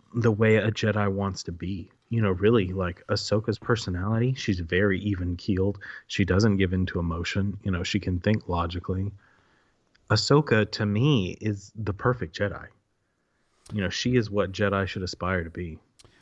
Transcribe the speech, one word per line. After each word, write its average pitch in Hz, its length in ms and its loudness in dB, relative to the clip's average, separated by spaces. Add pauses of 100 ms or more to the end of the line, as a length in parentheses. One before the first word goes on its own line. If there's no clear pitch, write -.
(140)
the 117 160 4
way 110 260 6
a 107 140 2
Jedi 104 400 0
wants 98 340 -2
to 87 80 -8
be. 90 380 -8 (200)
You 117 100 0
know, 101 120 2
really, 95 400 4
like, 90 360 -4
Ahsoka's 107 500 0
personality, 113 760 -2
she's 101 260 -2
very 92 400 2
even-keeled. 92 800 -2 (300)
She - 160 0
doesn't 98 320 4
give 92 160 2
in 92 140 2
to - 120 -6
emotion. 85 640 -2
You 101 80 -2
know, 92 140 -2
she - 160 -2
can 90 200 -2
think 107 280 0
logically. 90 640 -4 (960)
Ahsoka, 113 640 4
to 113 120 -2
me, 104 560 2
is 101 360 -4
the 104 180 -4
perfect 120 420 -2
Jedi. 98 300 -4 (1080)
You 107 100 -2
know, 90 60 0
she 123 280 0
is 110 120 2
what 98 220 0
Jedi 98 380 0
should 95 160 -6
aspire 90 400 -2
to 85 60 -10
be. 85 280 -10 (440)